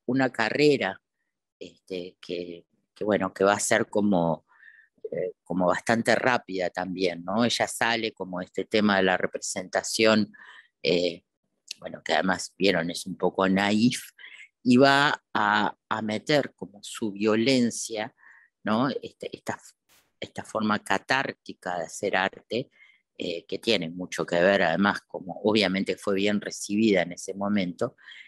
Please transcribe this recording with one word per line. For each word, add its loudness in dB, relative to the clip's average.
una 0
carrera, 0
este, -12
que, -10
que, -10
bueno, 0
que 0
va 6
a 2
ser 0
como, 2
eh, -6
como 0
bastante 2
rápida 0
también, -4
¿no? 0
Ella 0
sale -2
como -8
este -8
tema 4
de 4
la 4
representación, 0
eh, 0
bueno, -14
que -2
además, -2
vieron, 2
es -10
un -10
poco 0
naif, 0
y 4
va 4
a, 0
a -4
meter -2
como -18
su -8
violencia, 0
¿no? 0
Este, -10
esta, -10
esta -14
forma -2
catártica -4
de -4
hacer -4
arte, -2
eh, -8
que -6
tiene 0
mucho -8
que 0
ver, 4
además, 2
como -12
obviamente 2
fue -2
bien 0
recibida 0
en -6
ese -12
momento, -2